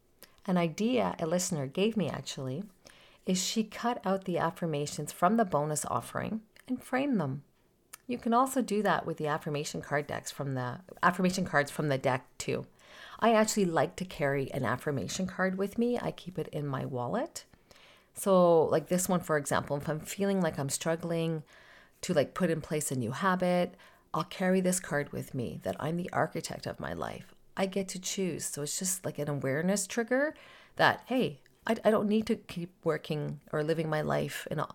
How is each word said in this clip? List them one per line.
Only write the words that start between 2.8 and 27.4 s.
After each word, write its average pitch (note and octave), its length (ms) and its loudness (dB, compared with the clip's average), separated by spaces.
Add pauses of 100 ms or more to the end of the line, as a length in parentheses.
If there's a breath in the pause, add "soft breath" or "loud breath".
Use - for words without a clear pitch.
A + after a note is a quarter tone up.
is F#3 180 2
she - 200 0
cut A#3 420 -4
out F#3+ 200 0
the E3+ 120 0
affirmations D3+ 720 -2
from G3 260 4
the A3+ 80 4
bonus D3+ 380 0
offering - 580 -4 (260)
and B3+ 160 -6
framed C4 360 0
them. C#3+ 220 -2 (640)
You B3 120 -4
can A3+ 160 2
also C4 260 4
do G#3 220 0
that F3 240 2
with D#3+ 100 -6
the D#3 80 -2
affirmation D3+ 560 -2
card D3 240 -2
decks - 240 -8
from C#3 240 -6
the, B2 240 -4 (240)
affirmation F#3 420 4
cards C#3+ 280 2
from D3+ 180 0
the C3+ 80 2
deck C3 260 0 (140)
too. - 300 -4 (520 loud breath)
I A#3 140 6
actually G#3+ 320 4
like D#3+ 300 2
to F3+ 100 -6
carry C#3+ 460 -2
an C3+ 120 -2
affirmation C3 640 -2
card F#3 320 -2
with G3+ 220 -2
me. A#3+ 200 2
I D#3+ 120 -4
keep - 260 -12
it D#3 120 -4
in D3 180 -4
my C3 180 -4
wallet. C3+ 600 -4 (680 loud breath)
So, F3 520 8
like, D3+ 240 2
this F3+ 200 2
one, F3+ 120 2
for D#3 160 0
example, - 400 0
if C#3+ 120 -4
I'm D3+ 100 -2
feeling G3 400 0
like D#3+ 200 0
I'm C#3 100 -2
struggling E3 720 -2 (600 loud breath)
to, - 120 -2
like, C3+ 220 2
put F3 160 2
in D#3+ 100 -2
place D3+ 300 -4
a C#3 40 -2
new A#2+ 160 0
habit, F3+ 640 2 (400 loud breath)
I'll D#3+ 100 -2
carry F#3 380 2
this F3+ 180 2
card C#3+ 320 -2
with B2+ 220 -8
me A#2 300 -6
that - 160 -2
I'm E3 180 -2
the F3+ 160 -6
architect - 540 -2
of - 120 -8
my D2 140 -6
life. A#1 400 -8 (240)